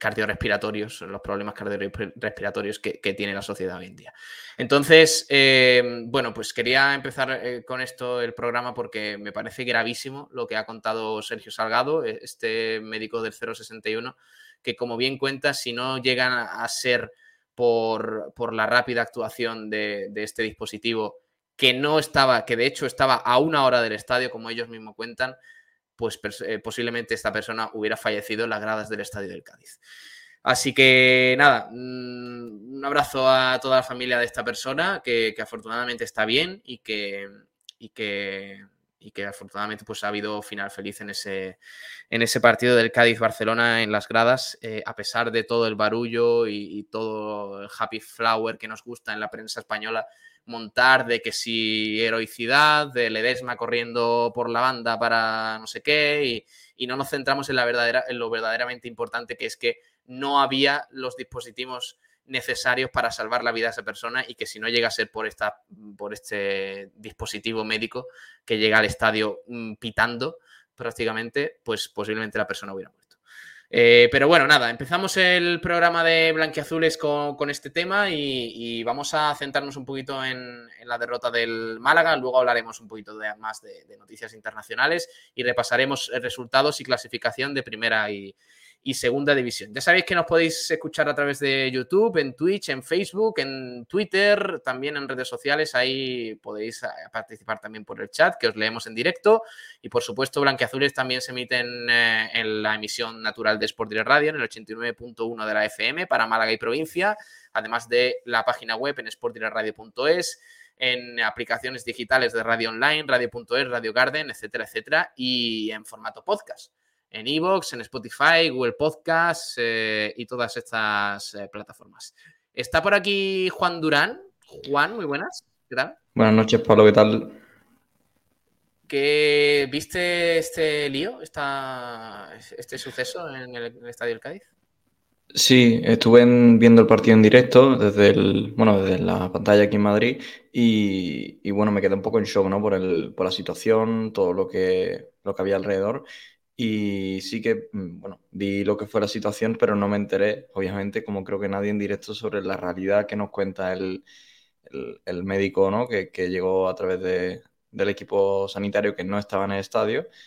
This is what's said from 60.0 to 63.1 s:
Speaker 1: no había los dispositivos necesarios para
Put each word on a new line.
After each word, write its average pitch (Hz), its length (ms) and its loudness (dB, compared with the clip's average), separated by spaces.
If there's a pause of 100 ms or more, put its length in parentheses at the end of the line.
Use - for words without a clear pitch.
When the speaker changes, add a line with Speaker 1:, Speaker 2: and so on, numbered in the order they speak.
Speaker 1:
no 139 360 0
había 139 500 2
los 127 260 -10
dispositivos 123 840 -12 (280)
necesarios 127 640 -2
para 117 200 0